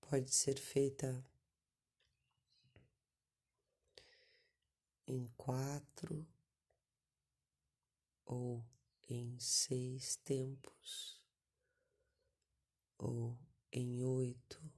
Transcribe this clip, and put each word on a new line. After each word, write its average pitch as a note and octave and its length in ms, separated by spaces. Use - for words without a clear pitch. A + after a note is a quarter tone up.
Pode C3 180
ser - 280
feita C3+ 640
em B2+ 200
quatro C#3+ 920
ou B2 360
em A#2+ 320
seis B2+ 760
tempos - 1040
ou A#2+ 400
em B2 320
oito. B2+ 560